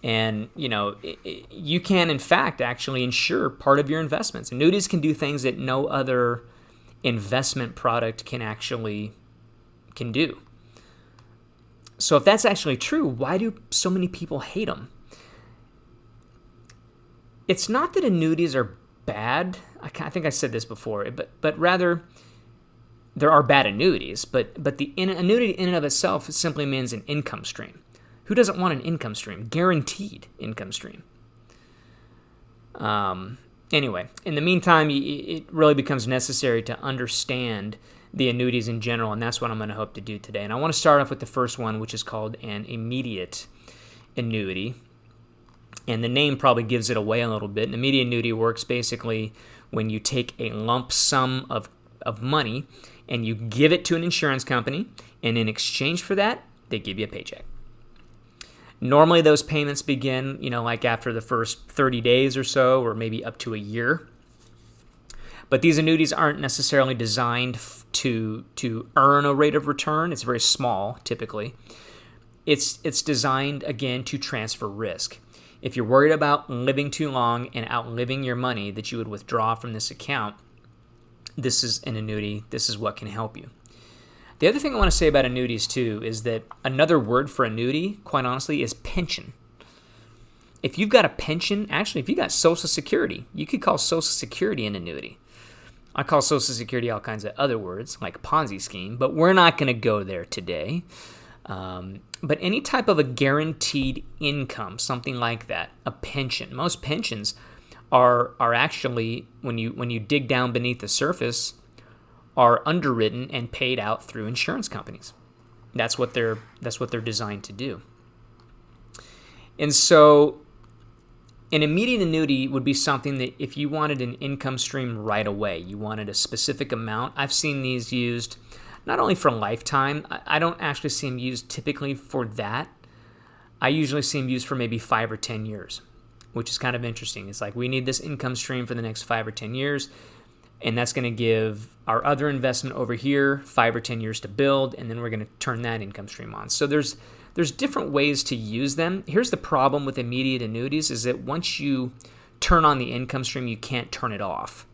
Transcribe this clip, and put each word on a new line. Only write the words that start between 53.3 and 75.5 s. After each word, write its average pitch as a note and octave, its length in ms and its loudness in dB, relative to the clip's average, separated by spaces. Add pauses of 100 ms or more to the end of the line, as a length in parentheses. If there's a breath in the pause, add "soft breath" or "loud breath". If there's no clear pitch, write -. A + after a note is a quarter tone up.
give A#2 360 4
it F3 140 0
to F3 100 2
an E3 80 -2
insurance D3 400 0
company, C#3 440 -2 (360 loud breath)
and A#2 140 0
in A2+ 100 0
exchange C#3 540 -2
for - 140 -2
that, G3+ 280 0 (240)
they A2 120 -4
give F#2+ 200 -8
you G#2+ 60 -2
a - 20 -8
paycheck. - 380 -12 (1300 loud breath)
Normally, D#3 420 8
those D3+ 200 8
payments D3 400 -2
begin, C3+ 580 -2
you B2+ 120 -4
know, A#2+ 100 -2
like, A#2 240 -2
after A#2 260 0
the A2+ 100 -4
first - 460 -2
thirty C3 320 2
days B2+ 380 6
or C3+ 60 -2
so, C3 400 4
or A2+ 100 -2
maybe A2+ 320 -4
up A2 140 -10
to A2+ 160 -6
a - 20 -6
year. A#2 500 -2 (1400 loud breath)
But C3 140 4
these D#3+ 160 6
annuities D#3+ 340 4
aren't D3 260 2
necessarily C3+ 540 4
designed A#2+ 640 0
f-, - 380 -12
to, A2+ 520 -2 (120)
to A2+ 380 -4
earn C#3+ 300 6
a C#3+ 80 4
rate D3 220 4
of C#3+ 120 2
return. D#3 440 0
It's C3 100 -6
very A#2+ 180 0
small, A2 640 0
typically. A2+ 520 -6 (880 loud breath)
It's, C#3+ 380 2
it's A#2+ 180 -2
designed, C#3 640 0
again, B2+ 400 -4
to C3+ 160 -6
transfer G#2+ 480 -6
risk. G2+ 500 -6 (420 loud breath)